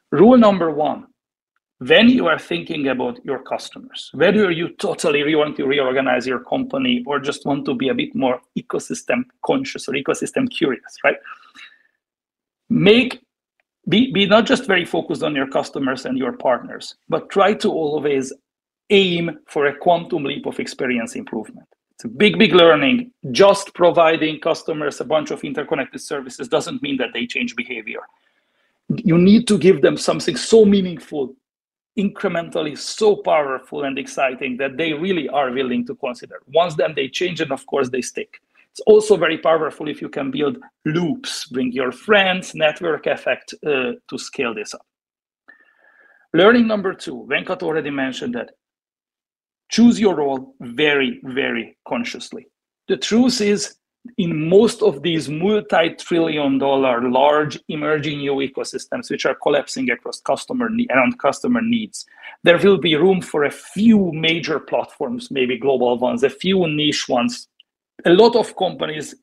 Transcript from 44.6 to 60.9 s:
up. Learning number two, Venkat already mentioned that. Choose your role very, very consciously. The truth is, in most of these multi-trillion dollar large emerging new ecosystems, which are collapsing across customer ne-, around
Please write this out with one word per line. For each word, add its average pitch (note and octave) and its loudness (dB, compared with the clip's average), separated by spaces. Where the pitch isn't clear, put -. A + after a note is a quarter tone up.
up. - -18
Learning A3 6
number G3+ -2
two, A#2+ -12
Venkat F3+ -4
already D#3 -4
mentioned C3 -6
that. A2 -10
Choose G#3+ 4
your F#3+ 2
role C3+ -4
very, C3+ 0
very B2+ -6
consciously. - -8
The F#3+ 0
truth A#3+ 2
is, G3+ -2
in E3 -2
most G#3 4
of D3+ 0
these D#3 -4
multi-trillion E3 0
dollar C3+ 2
large D3 2
emerging D3+ -4
new C#3+ -4
ecosystems, C3 -8
which C#3+ -6
are C#3 0
collapsing D3 -2
across - -6
customer B2+ -4
ne-, A#2 -2
around B2 2